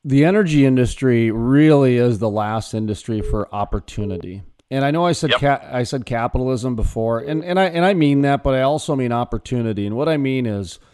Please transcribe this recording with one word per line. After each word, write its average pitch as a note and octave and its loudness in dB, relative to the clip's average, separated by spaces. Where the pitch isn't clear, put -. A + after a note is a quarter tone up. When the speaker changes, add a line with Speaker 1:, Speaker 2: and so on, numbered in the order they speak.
Speaker 1:
the C#3 4
energy E3 4
industry B2 2
really C3+ 4
is A#2+ 2
the A2 -2
last G#2+ -4
industry A2 -4
for G#2 -4
opportunity. G2 -6
And C3+ 0
I C#3+ 0
know E3 0
I F3 2
said D#3 -2
Speaker 2:
Yep. B2 2
Speaker 1:
ca-, C#3 0
I B2 -2
said B2 -6
capitalism B2 -4
before, A2+ -2
and, D#3 -6
and F3+ -2
I, F#3+ 4
and E3+ 0
I G3+ 4
mean C#3+ 2
that, C#3 0
but C3+ 0
I C3 0
also D3+ -2
mean B2+ -2
opportunity. A#2 -4
And G#2 -6
what C#3+ -2
I D#3 0
mean C3 -2
is, G2+ -6